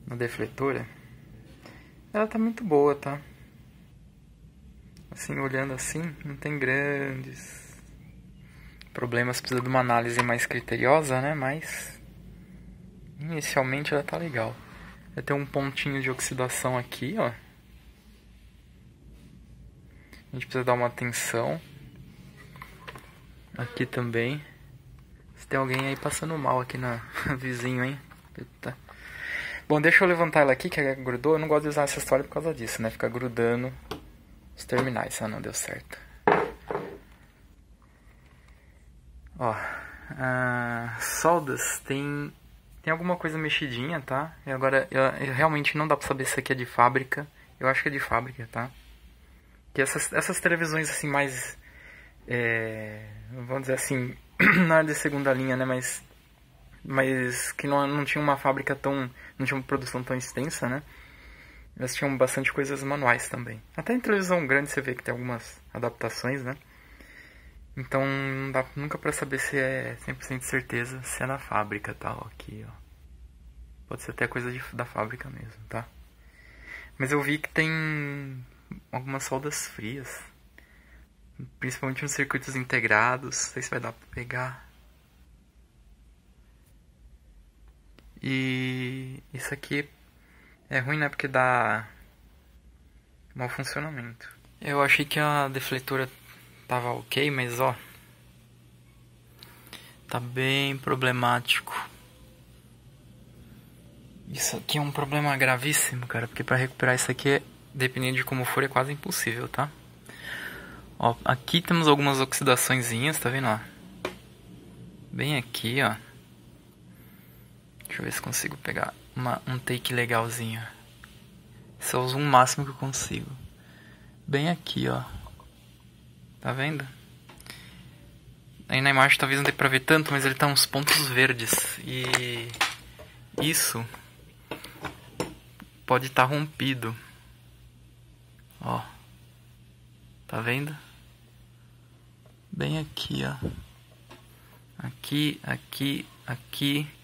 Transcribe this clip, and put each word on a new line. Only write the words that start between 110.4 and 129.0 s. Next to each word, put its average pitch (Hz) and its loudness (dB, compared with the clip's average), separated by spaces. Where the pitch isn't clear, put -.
Ó, 117 4
aqui - 2
temos 170 4
algumas 143 6
oxidaçõezinhas, 127 2
tá - -2
vendo, 131 0
ó? 110 2
Bem 139 0
aqui, 123 -2
ó. 107 4
Deixa - -8
eu - -6
ver - -4
se - -4
consigo - -4
pegar - -4
uma, 127 -2
um 127 -2
take 127 -2
legalzinho. 117 0
Esse - -4
é 123 2
o 127 0
zoom 139 0
máximo 131 8
que 139 -4
eu 131 -14
consigo. - -4
Bem 143 2
aqui, 127 0
ó. 127 0
Tá 127 -2
vendo? 139 -2
Aí 135 2
na 139 6
imagem 135 8